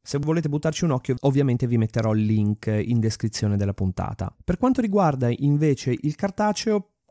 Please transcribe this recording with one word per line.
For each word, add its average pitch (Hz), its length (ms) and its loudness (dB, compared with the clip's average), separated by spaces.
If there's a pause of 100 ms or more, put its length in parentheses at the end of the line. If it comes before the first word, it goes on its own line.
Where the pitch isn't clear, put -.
se - 160 -6
volete 156 300 0
buttarci 151 340 -2
un 165 100 2
occhio 127 280 -2
ovviamente 131 480 2
vi 117 100 2
metterò 110 340 0
il 107 120 2
link 107 420 0
in 110 320 0
descrizione 107 580 -2
della 101 180 -2
puntata. 92 680 -4
Per 180 140 0
quanto 262 240 2
riguarda 165 500 2
invece 143 680 0
il 147 200 -4
cartaceo, 208 720 -2 (220)